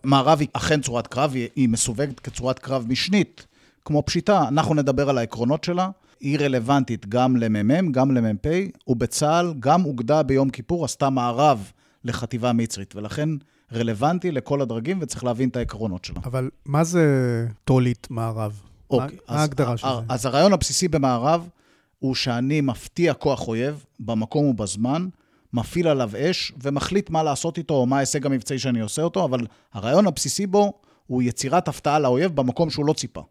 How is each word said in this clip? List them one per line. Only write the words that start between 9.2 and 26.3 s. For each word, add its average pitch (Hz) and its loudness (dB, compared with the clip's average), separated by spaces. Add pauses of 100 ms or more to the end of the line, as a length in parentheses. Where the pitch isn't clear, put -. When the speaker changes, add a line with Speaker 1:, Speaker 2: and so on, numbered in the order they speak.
Speaker 1:
גם 160 4
אוגדה 139 0
ביום 135 2
כיפור 160 -4
עשתה 139 0
מערב 123 2 (320)
לחטיבה 120 -2
מצרית, 107 -4
ולכן 107 -4 (440)
רלוונטי 135 0
לכל 143 -2
הדרגים, 120 -4
וצריך - -8
להבין 123 0
את 123 -4
העקרונות 107 -6
שלה. - -10
Speaker 2:
אבל 127 -4 (160)
מה 147 2
זה 135 2 (200)
טולית 123 2
מערב? 110 -6 (280)
Speaker 1:
אוקיי, 131 2
Speaker 2:
מה, - -12
Speaker 1:
אז 147 -4
Speaker 2:
מה 151 2
ההגדרה 131 0
של 131 -4
Speaker 1:
ה-, 131 0
Speaker 2:
זה? 113 -4
Speaker 1:
אז 123 -2
הרעיון 151 4
הבסיסי 170 -2
במערב 147 0 (500)
הוא 131 -2
שאני 131 0
מפתיע 139 0
כוח - -2
אויב 131 -4 (140)
במקום 113 -2
ובזמן, 120 0 (460)
מפעיל 165 0
עליו 127 2
אש, 160 -2 (120)